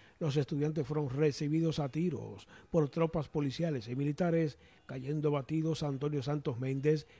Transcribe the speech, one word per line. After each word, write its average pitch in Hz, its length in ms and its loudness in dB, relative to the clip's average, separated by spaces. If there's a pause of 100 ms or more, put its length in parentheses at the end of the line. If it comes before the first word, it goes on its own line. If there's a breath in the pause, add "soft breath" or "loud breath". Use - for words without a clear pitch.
(180 loud breath)
los 147 180 0
estudiantes 151 500 0
fueron 147 220 0
recibidos 151 680 2
a 143 100 0
tiros 120 580 -4 (220 loud breath)
por 151 220 4
tropas 165 380 0
policiales 143 600 -2
y 123 80 -4
militares, 156 640 2 (260 loud breath)
cayendo 147 460 -2
batidos 156 520 0
Antonio 143 400 -2
Santos 143 380 -2
Méndez, 139 480 2 (120)